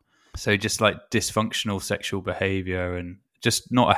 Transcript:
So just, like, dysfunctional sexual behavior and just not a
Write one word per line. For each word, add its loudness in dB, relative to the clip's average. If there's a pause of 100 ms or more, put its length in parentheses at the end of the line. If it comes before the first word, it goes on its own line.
(360)
So 2
just, -2
like, 2
dysfunctional -2
sexual -4
behavior -2
and -8 (240)
just 0
not 6
a 4